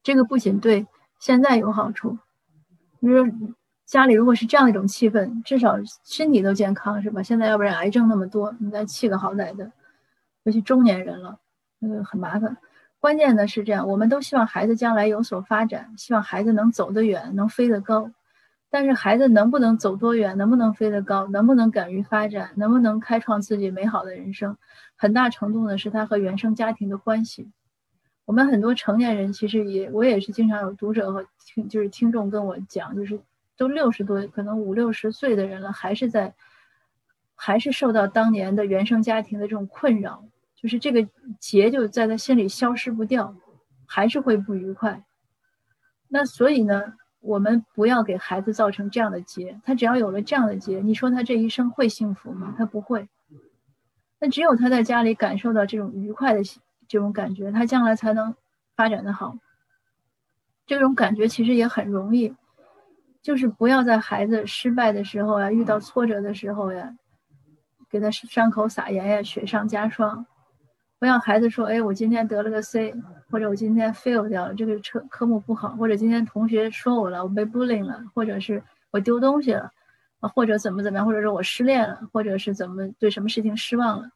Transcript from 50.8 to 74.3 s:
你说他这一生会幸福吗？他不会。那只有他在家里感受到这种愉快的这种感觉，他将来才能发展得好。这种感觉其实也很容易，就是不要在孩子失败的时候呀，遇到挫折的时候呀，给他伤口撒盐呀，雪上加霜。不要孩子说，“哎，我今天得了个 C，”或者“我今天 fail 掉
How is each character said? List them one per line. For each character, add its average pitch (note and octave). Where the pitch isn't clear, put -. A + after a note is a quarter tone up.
你 G#3+
说 B3+
他 B3
这 A#3+
一 A3+
生 B3
会 A#3+
幸 G#3+
福 A3+
吗？ F#3+
他 A3+
不 G#3+
会。 G#3
那 D4+
只 C#4+
有 D#4+
他 A#3+
在 B3
家 A#3
里 A3+
感 G3+
受 A#3
到 G#3+
这 G#3+
种 G3
愉 G3+
快 A#3
的 G3+
这 G#3+
种 G3+
感 G3+
觉， G3
他 A3+
将 B3
来 A3
才 A3
能 A3
发 A3+
展 G3+
得 G3+
好。 G3
这 C#4
种 C4+
感 G#3+
觉 G#3+
其 A3+
实 A#3+
也 A#3
很 G#3
容 G3+
易， A#3
就 C#4+
是 B3+
不 A3+
要 C4
在 A#3+
孩 G#3
子 A3
失 -
败 A#3+
的 G3+
时 G3+
候 G#3+
呀， G3+
遇 A3+
到 G#3+
挫 A#3+
折 G#3
的 G3+
时 G3+
候 G3+
呀， B3
给 G#3
他 G#3+
伤 A3+
口 A3
撒 -
盐 F#3+
呀， G#3
雪 -
上 G#3+
加 G#3+
霜。 A3
不 B3
要 B3+
孩 A3
子 A#3
说 A3+
，“哎， A3+
我 G#3+
今 A3
天 A3+
得 G#3
了 A3
个 A3
C，” A3
或 A3
者 G#3+
“我 G3+
今 A3
天 A3+
fail A3
掉 F#3